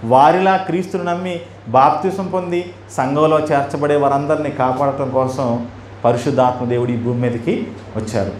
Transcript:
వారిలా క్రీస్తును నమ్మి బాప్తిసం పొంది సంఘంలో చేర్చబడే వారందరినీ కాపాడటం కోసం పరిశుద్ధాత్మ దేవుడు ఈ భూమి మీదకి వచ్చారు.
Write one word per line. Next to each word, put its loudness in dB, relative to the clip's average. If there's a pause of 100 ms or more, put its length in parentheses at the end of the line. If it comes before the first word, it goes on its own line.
వారిలా 6
క్రీస్తును -4
నమ్మి -4 (280)
బాప్తిసం 2
పొంది -4 (180)
సంఘంలో 2
చేర్చబడే 0
వారందరినీ 0
కాపాడటం -2
కోసం -2 (380)
పరిశుద్ధాత్మ 2
దేవుడు 0
ఈ -2
భూమి -2
మీదకి -2 (280)
వచ్చారు. -4